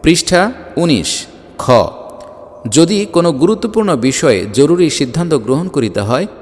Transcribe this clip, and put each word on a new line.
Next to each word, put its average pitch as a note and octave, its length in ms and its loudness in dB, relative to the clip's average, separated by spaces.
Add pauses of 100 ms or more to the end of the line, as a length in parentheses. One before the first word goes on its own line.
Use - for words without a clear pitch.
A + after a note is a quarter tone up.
পৃষ্ঠা E3+ 400 2 (360)
উনিশ। D3 480 -2 (340)
খ, - 60 -8 (1040)
যদি F3 360 2
কোনো E3+ 260 0
গুরুত্বপূর্ণ G#3 640 0
বিষয়ে B2+ 440 2 (140)
জরুরি D#3+ 360 4
সিদ্ধান্ত D3+ 440 -2
গ্রহণ C3+ 340 -2
করিতে A2 340 -2
হয় A#2+ 240 -2 (160)